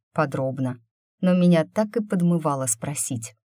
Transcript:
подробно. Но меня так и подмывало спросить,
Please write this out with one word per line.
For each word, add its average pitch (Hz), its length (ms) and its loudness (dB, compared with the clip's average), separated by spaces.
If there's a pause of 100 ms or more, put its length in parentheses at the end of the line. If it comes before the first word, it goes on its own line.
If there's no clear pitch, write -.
(120)
подробно. 131 680 -4 (400)
Но 180 140 2
меня 175 300 4
так 214 320 -4
и 226 60 0
подмывало 170 640 0
спросить, 135 680 -6 (180)